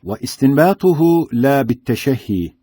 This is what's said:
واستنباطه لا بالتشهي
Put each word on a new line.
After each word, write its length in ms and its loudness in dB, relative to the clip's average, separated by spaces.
واستنباطه 920 0
لا 300 2
بالتشهي 880 -4